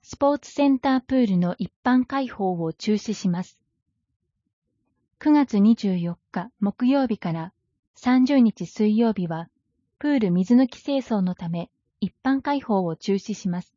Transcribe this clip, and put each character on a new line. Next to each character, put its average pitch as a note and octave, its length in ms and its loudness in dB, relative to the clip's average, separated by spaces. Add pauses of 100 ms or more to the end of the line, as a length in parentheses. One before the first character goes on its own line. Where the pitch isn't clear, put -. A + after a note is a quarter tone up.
ス - 140 -18
ポ C#4+ 180 2
ー C#4+ 40 -4
ツ - 120 -16
セ C#4+ 180 0
ン C4+ 100 2
タ C4+ 180 0
ー B3+ 40 0
プ C4 160 -4
ー B3 100 4
ル F#3 120 0
の F3 200 0
一 - 140 -8 (120)
般 B3+ 220 2
開 C#4 220 -4
放 F#3 340 -6
を D#3+ 100 -4
中 G#3+ 220 -2
止 G#3 180 -4
し G3 160 -4
ま F3 140 -2
す。 - 160 -14 (1600)
九 D4+ 140 2
月 C#4 260 4
二 A3 160 6
十 F#3+ 220 -2
四 E3+ 200 -4 (140)
日 F#3 200 -8 (100)
木 G#3 260 -4
曜 C4+ 200 2
日 A3 120 -4
か E3+ 140 -6
ら E3 200 -8 (420)
三 B3+ 300 2
十 C#4 140 2
日 G#3+ 280 2
水 G#3+ 300 0
曜 A3+ 160 2
日 F3+ 140 -4
は、 E3 240 -10 (480)
プ D4 100 -4
ー C#4+ 120 2
ル G3 100 0
水 F#3 240 2
抜 B3+ 140 6
き - 140 -16
清 C#4 160 -2
掃 A3+ 220 -2
の F3+ 140 -2
た E3+ 140 -10
め、 E3+ 220 -8 (300)
一 - 140 -4 (100)
般 C4+ 160 0
開 C#4+ 200 -2
放 G3 240 -2
を E3 100 -2
中 G3 200 -2
止 G3+ 200 -4
し - 140 -6
ま F3 140 -4
す。 - 140 -20